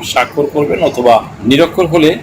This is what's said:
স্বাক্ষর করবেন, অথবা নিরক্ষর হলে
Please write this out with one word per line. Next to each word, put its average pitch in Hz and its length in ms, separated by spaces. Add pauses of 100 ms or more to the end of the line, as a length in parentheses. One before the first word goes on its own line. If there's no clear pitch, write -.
(120)
স্বাক্ষর 131 340 (100)
করবেন, 147 240 (100)
অথবা 123 260 (340)
নিরক্ষর 165 440
হলে 160 180 (100)